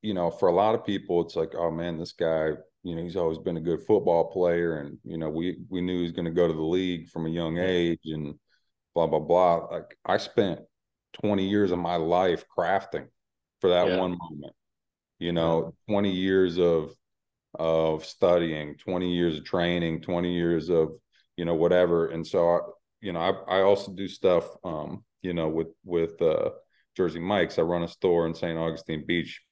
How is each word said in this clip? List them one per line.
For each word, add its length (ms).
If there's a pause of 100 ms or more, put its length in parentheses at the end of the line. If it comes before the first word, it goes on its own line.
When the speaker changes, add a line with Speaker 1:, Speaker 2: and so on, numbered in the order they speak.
Speaker 1:
you 120
know, 180
for 180
a 40
lot 200
of 120
people, 360
it's 140
like, 200
"Oh, 140
man, 280
this 160
guy, 380 (320)
you 120
know, 80
he's 120
always 220
been 200
a 40
good 200
football 500
player, 480
and, 240
you 140
know, 120
we, 300 (100)
we 100
knew 180
he 60
was 80
gonna 200
go 160
to 60
the 80
league 480
from 160
a 40
young 280
Speaker 2:
Yeah. 80
Speaker 1:
age," 400
and 320 (580)
blah, 120
blah, 120
blah. 520
Like, 320
I 140
spent 420 (540)
twenty 340
years 240
of 80
my 160
life 540
crafting 580 (520)
for 100
that 180
Speaker 2:
Yeah. 120
Speaker 1:
one 180
moment, 380 (640)
you 80
Speaker 2:
Yeah. 40
Speaker 1:
know, 440 (120)
twenty 240
years 460
of, 380 (640)
of 440
studying, 720
twenty 360
years 240
of 80
training, 560
twenty 320
years 360
of, 240 (440)
you 80
know, 80
whatever. 540
And 180
so, 240
I, 100 (420)
you 120
know, 60
I, 380
I 40
also 320
do 140
stuff, 420 (140)
um, 400 (180)
you 120
know, 160
with, 180 (160)
with, 380
uh, 300 (460)
Jersey 220
Mike's. 400
I 20
run 220
a 40
store 380
in 80
Saint 240
Augustine 480
Beach. 460